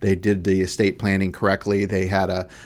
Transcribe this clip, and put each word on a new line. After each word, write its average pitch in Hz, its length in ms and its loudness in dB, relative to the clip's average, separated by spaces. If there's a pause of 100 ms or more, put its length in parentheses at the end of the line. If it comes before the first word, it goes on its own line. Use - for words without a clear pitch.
They 98 140 2
did 95 280 0
the 95 160 2
estate 95 400 0
planning 98 320 0
correctly. 101 540 0
They 95 220 -2
had 95 220 0
a, 92 200 -4 (160)